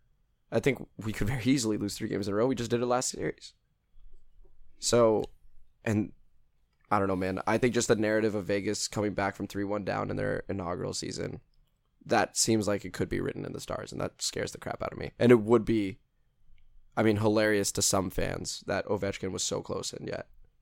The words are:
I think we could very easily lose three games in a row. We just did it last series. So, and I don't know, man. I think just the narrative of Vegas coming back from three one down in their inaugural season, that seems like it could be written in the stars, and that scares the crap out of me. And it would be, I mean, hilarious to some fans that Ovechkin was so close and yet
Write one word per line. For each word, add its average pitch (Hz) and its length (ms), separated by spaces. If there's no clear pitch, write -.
I 113 80
think 127 260
we 110 160
could 104 140
very 120 180
easily 117 320
lose 101 200
three 110 120
games 101 180
in 101 60
a 101 40
row. 110 100
We 135 80
just 117 140
did 117 120
it 123 40
last 123 240
series. - 440
So, 113 440
and 110 300
I 104 100
don't 98 100
know, 95 60
man. 92 300
I 113 120
think 120 160
just 117 160
the 117 80
narrative 107 380
of 101 100
Vegas 101 420
coming 104 260
back 98 220
from 98 120
three 101 180
one 101 180
down 101 260
in 101 60
their 101 320
inaugural 95 460
season, - 480
that 107 320
seems 110 280
like 101 200
it 92 80
could 92 160
be 98 100
written 92 260
in - 60
the - 80
stars, - 320
and - 80
that - 220
scares - 320
the - 40
crap - 240
out - 120
of - 40
me. - 220
And 120 140
it 117 80
would 110 240
be, 104 340
I 113 80
mean, 107 140
hilarious 107 560
to - 80
some 95 280
fans 92 580
that 95 180
Ovechkin 98 480
was 92 100
so 87 180
close 90 300
and - 160
yet - 200